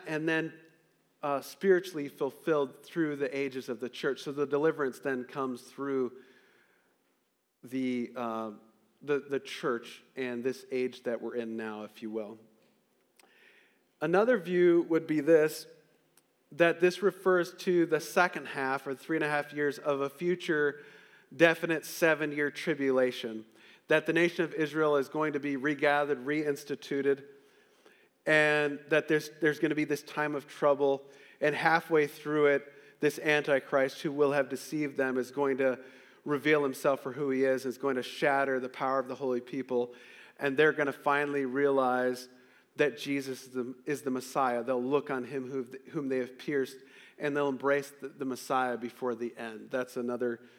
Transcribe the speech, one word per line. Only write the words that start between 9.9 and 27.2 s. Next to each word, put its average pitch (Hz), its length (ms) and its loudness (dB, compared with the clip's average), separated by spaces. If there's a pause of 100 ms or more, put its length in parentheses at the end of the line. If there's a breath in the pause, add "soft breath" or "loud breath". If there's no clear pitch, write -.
and 123 260 -4
this 127 280 -4
age 127 320 -2
that 117 180 -4
we're 113 140 -6
in 113 200 -4
now, 110 280 -8
if - 180 -16
you 113 80 -8
will. 110 300 -8 (1600 soft breath)
Another 202 360 4
view 175 520 4
would 160 160 2
be 151 140 0
this, 156 480 4 (840)
that 165 280 2
this 180 220 4
refers 180 560 2
to 175 260 4
the 156 140 2
second 175 480 0
half 135 400 -4
or 135 80 -4
three 160 220 -4
and 156 60 0
a 151 60 0
half 147 240 -2
years 147 240 0
of 139 240 -2
a 139 80 -2
future 160 680 -2 (560 loud breath)
definite 165 500 4
seven-year 147 640 2
tribulation, 127 920 0 (420 soft breath)
that 156 180 4
the 165 80 0
nation 170 300 2
of 143 100 -4
Israel 151 440 2
is 135 100 0
going 156 260 -2
to 147 60 -2
be 143 160 -4
regathered, 143 680 0
reinstituted, 139 1000 -2 (1000 soft breath)